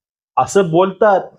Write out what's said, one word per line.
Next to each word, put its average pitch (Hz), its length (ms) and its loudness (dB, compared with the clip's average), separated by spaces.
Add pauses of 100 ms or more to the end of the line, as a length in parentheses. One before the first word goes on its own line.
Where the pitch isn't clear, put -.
(360)
असं 180 340 0
बोलतात. 190 500 0 (180)